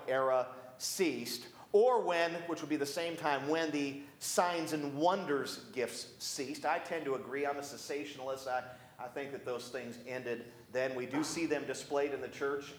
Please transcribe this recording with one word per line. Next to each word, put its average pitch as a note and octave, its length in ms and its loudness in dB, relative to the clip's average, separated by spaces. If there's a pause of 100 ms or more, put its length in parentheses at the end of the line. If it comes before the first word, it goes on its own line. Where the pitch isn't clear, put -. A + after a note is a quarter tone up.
era C3 400 4 (300)
ceased, B2+ 680 0 (240)
or A#3 300 8
when, E3+ 300 4 (160)
which D#3+ 140 -2
would D3 80 -6
be D3+ 80 4
the C#3+ 80 0
same E3+ 300 -2
time, C#3+ 320 0
when D#3+ 240 2
the C#3 300 -2 (180)
signs E3+ 540 2
and C#3+ 220 -2
wonders D3+ 800 2
gifts A#2 340 -2 (120)
ceased. C#3+ 460 -4
I D#3+ 140 2
tend E3 260 -4
to C3+ 100 2
agree. C3+ 300 -2
I'm C#3+ 120 0
a C#3+ 40 -6
cessationalist. C3+ 840 -6
I, B2+ 160 0 (360)
I B2 80 -8
think C#3 240 -6
that B2+ 140 -8
those A#2+ 240 -2
things A#2+ 280 -6 (100)
ended B2 380 -4 (260)
then. B2+ 240 0
We B2 120 -2
do C#3 160 0
see E3 240 0
them C#3+ 180 2
displayed C#3 480 0
in C3 80 -4
the B2 60 -4
church C#3 520 -2